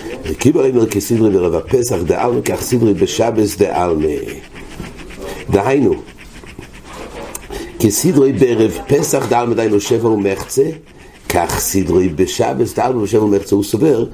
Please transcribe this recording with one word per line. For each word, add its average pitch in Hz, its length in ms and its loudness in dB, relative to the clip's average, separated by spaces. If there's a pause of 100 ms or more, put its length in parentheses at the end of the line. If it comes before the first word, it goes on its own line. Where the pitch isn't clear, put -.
(200)
רבי - 100 -8
עקיבא 156 300 2
אומר 123 260 2
כסדרי 110 440 2
ברבא 87 380 2
פסח 120 280 0 (100)
דעלמא, 120 380 0
כך - 180 -4
סדרי 113 320 2
בשבס 107 640 0
דעלמא. 82 580 0 (1400)
דהיינו, 107 440 2 (1800)
כסדרי 135 540 2
בערב 110 460 2 (100)
פסח 143 400 0
דעלמא, 120 260 2
דהיינו 107 260 2
שבע 117 280 0
ומחצה, 101 580 0 (600)
כך 85 320 -2
סדרי 90 480 2
בשבס 110 680 0
דעלמא 120 280 0
ושבע 107 220 2
ומחצה. 101 320 2
הוא 101 80 2
סובר 117 500 2